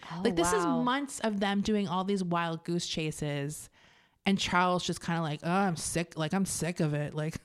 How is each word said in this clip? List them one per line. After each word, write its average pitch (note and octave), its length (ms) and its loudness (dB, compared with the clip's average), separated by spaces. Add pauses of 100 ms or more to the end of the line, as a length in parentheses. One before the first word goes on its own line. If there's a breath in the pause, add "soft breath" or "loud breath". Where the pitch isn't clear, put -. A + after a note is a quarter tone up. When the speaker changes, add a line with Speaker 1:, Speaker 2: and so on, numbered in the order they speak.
(120 loud breath)
Speaker 1:
Oh, E3+ 120 -8
Speaker 2:
Like, G#3+ 120 2
this E4+ 180 4
is F#4 100 4
Speaker 1:
wow. E4+ 200 2
Speaker 2:
months C4+ 380 0
of G#3+ 180 0
them G3+ 220 2
doing G#3 260 2
all F3+ 160 -2
these G3 200 0
wild E3+ 400 -2
goose E3+ 220 -2
chases. D3+ 840 -4 (520 soft breath)
And G3 140 4
Charles F3+ 480 2
just E3+ 160 -4
kinda E3 220 -2
like, D3+ 180 -4
"Oh, E3 100 -2
I'm F#3+ 240 2
sick. - 400 -4
Like, D#3 160 -2
I'm F#3+ 140 2
sick F3 340 -2
of D3+ 140 2
it. D3 220 -4
Like, D#3 300 -4